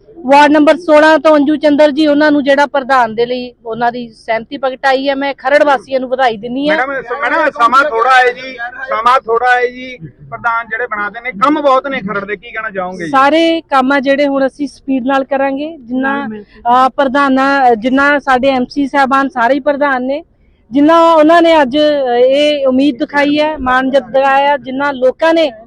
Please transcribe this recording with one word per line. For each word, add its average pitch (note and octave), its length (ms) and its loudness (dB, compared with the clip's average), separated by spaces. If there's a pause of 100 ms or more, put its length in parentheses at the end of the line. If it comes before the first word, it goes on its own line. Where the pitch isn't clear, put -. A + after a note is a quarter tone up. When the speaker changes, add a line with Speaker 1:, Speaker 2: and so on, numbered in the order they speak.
(260)
Speaker 1:
ਵਾਰਡ C#4+ 260 6
ਨੰਬਰ D4+ 240 4
ਸੋਲਾਂ D#4 420 4
ਤੋਂ D#4 180 2
ਅੰਜੂ D4 200 2
ਚੰਦਰ D4 340 2
ਜੀ, D4+ 160 0
ਉਹਨਾਂ D4 260 2
ਨੂੰ D4 120 0
ਜਿਹੜਾ C#4+ 220 2
ਪ੍ਰਧਾਨ C4 480 0
ਦੇ A#3+ 120 -2
ਲਈ B3 280 -8 (100)
ਉਹਨਾਂ A#3 280 -4
ਦੀ A#3+ 160 -10
ਸਹਿਮਤੀ A3+ 500 -8
ਪ੍ਰਗਟਾਈ C4+ 500 -2
ਹੈ। C#4 60 0
ਮੈਂ C#4 240 -4
ਖਰੜ D4 260 2
ਵਾਸੀਆਂ C4 360 -2
ਨੂੰ B3+ 80 -8
ਵਧਾਈ B3 280 0
ਦਿੰਦੀ B3 320 -6
ਹਾਂ। D4+ 80 0
Speaker 2:
ਮੈਡਮ, C4+ 260 -4
ਸ-, A#3+ 200 -8
ਮੈਡਮ, D4 280 0
ਸਮਾਂ B3 340 2
ਥੋੜਾ A3+ 260 0
ਹੈ B3+ 220 4
ਜੀ, C4 220 -12 (340)
ਸਮਾਂ C4 320 0
ਥੋੜਾ B3 400 -2
ਹੈ B3 100 -2
ਜੀ। B3+ 280 -14 (320)
ਪ੍ਰਧਾਨ A#3 360 -6
ਜਿਹੜੇ A3+ 200 -8
ਬਣਾਦੇ G#3 340 -8
ਨੇ, B3 120 -12
ਕੰਮ C#4+ 300 -2
ਬਹੁਤ C4+ 240 0
ਨੇ C4+ 140 -8
ਖਰੜ G3+ 240 -6
ਦੇ, G#3 120 -10
ਕੀ A#3 140 -16
ਕਹਿਣਾ A3 200 -10
ਚਾਹੋਗੇ F#3 340 -8
ਜੀ? D#3+ 60 -8
Speaker 1:
ਸਾਰੇ D#4+ 500 2
ਕੰਮ C4+ 320 0
ਆ C#4+ 80 0
ਜਿਹੜੇ C#4 260 0
ਹੁਣ C4+ 200 -2
ਅਸੀਂ C4 220 -6
ਸਪੀਡ C4 380 -6
ਨਾਲ C4+ 180 0
ਕਰਾਂਗੇ। C#4 520 -4
ਜਿੰਨਾ, C4 500 -4 (140)
ਅਹ, B3+ 480 0
ਪ੍ਰਧਾਨਾਂ, C4+ 840 0
ਜਿੰਨਾ C4+ 440 0
ਸਾਡੇ C4 300 0
ਐਮ B3 160 0
ਸੀ C#4 240 -4
ਸਾਹਿਬਾਨ C4+ 400 0
ਸਾਰੇ B3+ 260 0
ਹੀ C#4+ 60 -4
ਪ੍ਰਧਾਨ C#4 440 -2
ਨੇ, C#4+ 200 -6 (460)
ਜਿੰਨਾ E4 420 4
ਉਹਨਾਂ D#4+ 300 6
ਨੇ E4 200 4
ਅੱਜ, C#4 160 -2
ਅਹ, C#4+ 360 0
ਇਹ C#4 520 2
ਉਮੀਦ C4 320 0
ਦਿਖਾਈ D4 420 -2
ਹੈ, D4+ 180 -2
ਮਾਣ B3+ 320 0
ਜਤਾਇਆ, C#4 680 2
ਜਿੰਨਾ C4 360 -6
ਲੋਕਾਂ C4 420 0
ਨੇ D#4+ 160 0 (160)